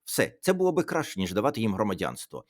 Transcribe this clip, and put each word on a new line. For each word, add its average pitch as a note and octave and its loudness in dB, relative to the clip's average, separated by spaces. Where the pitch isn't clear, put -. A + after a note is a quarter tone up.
Все, - 0
це F#3 2
було F#3 4
би E3+ 2
краще, D#3+ -2
ніж F2+ -2
давати A2+ 0
їм A2 2
громадянство. F2+ -4